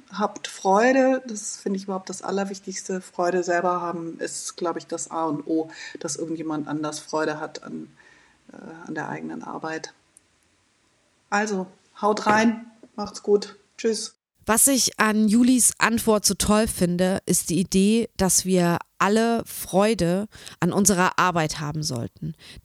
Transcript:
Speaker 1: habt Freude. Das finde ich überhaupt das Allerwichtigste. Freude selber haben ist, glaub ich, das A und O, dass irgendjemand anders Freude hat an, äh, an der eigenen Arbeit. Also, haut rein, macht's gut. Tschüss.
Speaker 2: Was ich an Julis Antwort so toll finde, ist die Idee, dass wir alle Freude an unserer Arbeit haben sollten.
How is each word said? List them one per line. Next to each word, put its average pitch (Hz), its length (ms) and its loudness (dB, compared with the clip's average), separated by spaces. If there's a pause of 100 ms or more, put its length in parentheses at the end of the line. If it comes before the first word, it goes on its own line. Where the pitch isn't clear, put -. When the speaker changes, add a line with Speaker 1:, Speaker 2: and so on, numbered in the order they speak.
(120)
Speaker 1:
habt - 360 -4
Freude. 262 800 4
Das 208 300 -10
finde 196 200 -4
ich 196 80 -8
überhaupt 185 240 -8
das 185 140 -10
Allerwichtigste. 196 800 -6
Freude 175 440 0
selber 175 360 2
haben 165 380 -8
ist, - 380 -10
glaub 170 200 -4
ich, 156 100 -10
das - 240 -10
A 165 160 -4
und 147 200 -4
O, 160 240 -2 (300)
dass 160 160 -8
irgendjemand 160 500 -6
anders 151 320 -6
Freude 156 400 -4
hat - 240 -12
an, 160 260 -14 (640)
äh, - 360 -18
an 156 60 -10
der 151 140 -8
eigenen 160 360 -10
Arbeit. 160 500 -10 (1400)
Also, 202 360 0 (340)
haut 208 260 0
rein, 220 400 4 (300)
macht's 208 260 -10
gut. 202 340 2 (200)
Tschüss. 220 400 -4 (280)
Speaker 2:
Was 226 220 4
ich 269 320 2
an 214 300 4
Julis 240 500 4
Antwort 214 460 2
so 202 100 2
toll 214 320 2
finde, 180 600 0
ist - 240 0
die 175 100 2
Idee, 202 560 2
dass 185 280 2
wir 175 340 2 (200)
alle 226 460 2
Freude 190 800 0 (320)
an 175 140 2
unserer 185 460 4
Arbeit 165 420 0
haben 156 220 -6
sollten. 151 520 -6 (300)